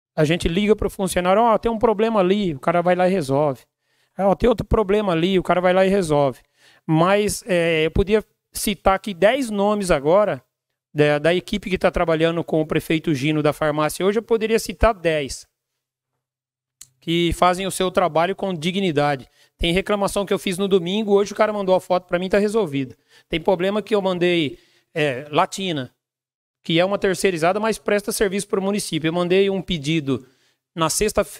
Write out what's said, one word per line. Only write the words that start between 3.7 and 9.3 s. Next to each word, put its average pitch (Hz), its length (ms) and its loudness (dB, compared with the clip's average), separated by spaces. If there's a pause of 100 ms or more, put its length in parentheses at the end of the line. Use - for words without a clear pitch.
"Ó, 190 160 2
tem 226 160 2
outro 220 160 0
problema 208 460 2
ali", 175 260 2
o 165 60 2
cara 180 180 2
vai 180 120 4
lá 190 120 4
e 190 40 2
resolve. 151 500 2 (460)
Mas, 185 600 2
é, 165 400 2
eu 160 60 -2
podia 208 320 0 (280)
citar - 440 0
aqui 196 180 -8
dez 226 360 2